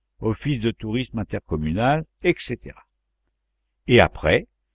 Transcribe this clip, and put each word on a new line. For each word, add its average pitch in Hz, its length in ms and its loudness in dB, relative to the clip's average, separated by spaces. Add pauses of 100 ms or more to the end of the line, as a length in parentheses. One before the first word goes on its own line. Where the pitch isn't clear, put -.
(200)
office 110 400 -4
de 110 120 -2
tourisme 113 460 -6
intercommunal, 104 840 -4 (180)
et 175 140 0
cetera. - 460 -10 (1040)
Et 117 140 8
après, 87 460 2 (280)